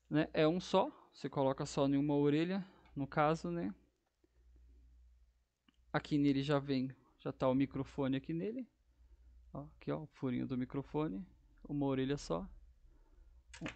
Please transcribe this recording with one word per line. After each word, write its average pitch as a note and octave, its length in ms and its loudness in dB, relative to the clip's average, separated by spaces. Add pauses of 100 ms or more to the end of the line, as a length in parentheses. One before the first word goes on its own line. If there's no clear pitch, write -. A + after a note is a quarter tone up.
né? D#3 240 2
É D#3 140 4
um F3 140 2
só. G3 280 2 (240)
Você - 160 -10
coloca C3+ 380 0
só C#3 220 2
em C#3 80 4
uma C#3+ 180 2
orelha, D#3+ 500 4 (300)
no C#3 140 -4
caso, D#3+ 420 2
né? F3 240 -4 (2250)
Aqui D3+ 240 -2
nele C#3 280 2
já C#3+ 160 2
vem, C3+ 340 -2 (240)
já C#3 140 -8
tá C3+ 160 0
o B2+ 60 4
microfone C3+ 640 0
aqui C#3 160 -6
nele. G#3+ 360 -4 (840)
Ó, C#3+ 140 -10 (100)
aqui, - 140 -8
ó, D3+ 120 -4
o D3+ 40 -12
furinho B2+ 400 -2
do C3 100 -2
microfone. D3+ 680 -4 (380)
Uma C#3+ 220 -2
orelha C3+ 300 0
só. E3+ 320 -4 (1300)